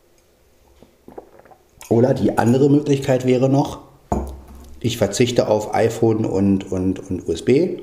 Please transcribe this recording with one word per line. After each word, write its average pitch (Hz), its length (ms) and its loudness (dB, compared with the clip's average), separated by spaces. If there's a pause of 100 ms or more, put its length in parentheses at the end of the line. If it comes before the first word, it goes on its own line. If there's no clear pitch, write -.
(1900)
Oder 123 260 2
die 104 240 -2
andere 131 300 4
Möglichkeit 139 580 0
wäre 127 220 2
noch, 139 320 -2 (1000)
ich 113 180 -4
verzichte 117 500 0
auf 107 260 -2
iPhone 113 500 0
und, 98 460 0
und, 92 400 -4
und 90 180 -8
U 85 40 0
S - 120 -8
B 151 380 2